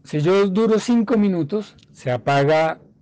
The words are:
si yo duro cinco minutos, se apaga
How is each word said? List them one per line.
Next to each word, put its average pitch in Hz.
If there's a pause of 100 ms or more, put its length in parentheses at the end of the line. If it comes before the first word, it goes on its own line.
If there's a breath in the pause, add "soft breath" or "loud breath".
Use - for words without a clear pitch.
si 151
yo 196
duro 220
cinco 233
minutos, 202 (160)
se -
apaga 143 (220)